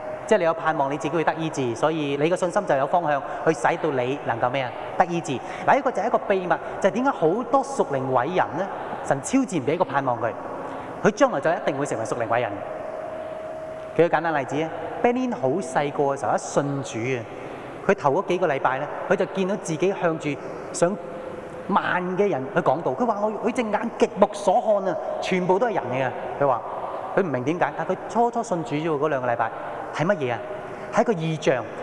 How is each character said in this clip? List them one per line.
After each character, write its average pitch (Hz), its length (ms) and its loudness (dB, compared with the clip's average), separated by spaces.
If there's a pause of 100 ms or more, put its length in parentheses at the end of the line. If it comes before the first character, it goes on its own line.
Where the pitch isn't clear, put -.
(260)
即 - 80 4
係 208 40 8
你 175 60 0
有 165 80 4
盼 160 240 0
望， 139 160 2
你 147 60 -2
自 151 100 -2
己 156 80 -2
會 156 80 2
得 156 100 2
醫 160 140 -4
治， 131 260 -2
所 147 160 2
以 147 300 0
你 151 80 4
嘅 175 80 2
信 180 140 0
心 190 160 0
就 156 100 4
有 135 100 2
方 175 220 2
向， 143 140 2 (240)
去 165 80 6
使 - 80 -8
到 160 280 2
你 131 360 0
能 117 120 0
夠 123 120 2
咩 135 120 0
啊？ 123 80 -4 (280)
得 180 80 6
醫 170 160 -2
治。 143 100 -4 (340)
嗱， 180 100 8
呢 277 60 2
個 262 80 0
就 190 120 0
係 208 40 0
一 220 40 -2
個 226 80 4
秘 196 220 2
密， 175 140 0 (280)
就 202 80 6
係 - 20 2
點 240 120 0
解 277 60 4
好 - 180 4 (160)
多 - 200 2
屬 - 220 0
靈 131 260 -2
偉 123 140 4
人 165 200 2 (120)
呢？ 190 80 -2 (400)
神 139 160 2
超 - 220 2
自 185 120 -2
然 127 100 -2
俾 139 60 2
一 165 60 2
個 185 60 2
盼 139 200 0
望 120 160 0
佢， 120 100 0 (720)
佢 202 100 6
將 254 180 4
來 160 100 0
就 160 100 2
一 175 140 4
定 143 140 0
會 143 80 0
成 131 120 -2
為 113 60 -2
屬 107 140 -2
靈 117 100 -2
偉 113 120 4
人。 107 120 0 (1400)
舉 165 120 6
個 165 80 2
簡 151 60 2
單 165 120 0
例 139 100 0
子 135 180 -4
啊， 160 60 -4 (340)
Benny 240 320 2
好 131 140 0
細 147 440 0
個 147 120 0
嘅 139 160 0
時 107 60 -2
候， 120 80 2
一 190 40 2
信 139 440 0
主 123 160 -8
啊， 123 200 -2 (680)
佢 196 80 6
頭 - 180 2
嗰 180 160 2
幾 180 100 2
個 180 100 2
禮 135 120 0
拜 131 180 2
呢， 143 80 -4 (220)
佢 190 80 4
就 196 100 2
見 190 220 0
到 202 80 0
自 175 200 -4
己 185 240 2
向 165 180 2
住 147 120 -4 (420)
上 185 240 2 (720)
萬 170 340 2 (160)
嘅 202 100 4
人 135 160 0 (100)
去 165 60 4
講 147 220 4
道。 151 100 0
佢 147 140 0
話： 208 160 0
「我， 214 80 2 (180)
佢 240 60 2
隻 254 80 0
眼 214 360 -2
極 226 200 4
目 202 140 6
所 196 280 2
看 202 280 2
啊， 165 80 0 (240)
全 185 260 0
部 185 120 6
都 247 100 2
係 214 60 -2
人 160 80 0 (100)
嚟 131 120 0
嘅。」 123 60 0 (320)
佢 143 60 4
話： 120 140 2 (540)
「佢 185 60 4
唔 196 40 -2
明 127 180 -2
點 160 140 0
解， 147 180 0
但 160 100 -4
佢 185 100 0 (120)
初 233 220 2
初 233 120 -2
信 170 220 -2
主 147 100 -4
啫 151 140 -2
喎， 151 100 0
嗰 147 100 2
兩 135 140 0
個 127 60 0
禮 120 80 2
拜。 113 140 0 (440)
係 151 100 -2
乜 196 120 2
嘢 131 160 -2
啊？ 113 60 -4 (540)
係 - 80 4
一 233 40 6
個 240 80 2
異 160 320 -2
象， 127 200 4 (180)